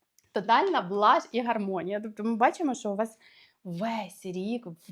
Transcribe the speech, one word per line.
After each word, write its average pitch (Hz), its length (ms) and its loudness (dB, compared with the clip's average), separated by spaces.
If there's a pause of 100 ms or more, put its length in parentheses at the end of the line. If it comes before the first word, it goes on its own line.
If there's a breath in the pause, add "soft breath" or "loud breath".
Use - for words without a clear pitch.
(320)
тотальна 254 500 2
блажь 208 500 4
і 233 100 -2
гармонія. 202 580 -2
Тобто 214 240 -10
ми 226 120 0
бачимо, 277 380 2
що - 180 -6
у 196 40 -2
вас 226 240 0 (440 loud breath)
весь 196 640 -6
рік 202 400 -4
в 170 260 -16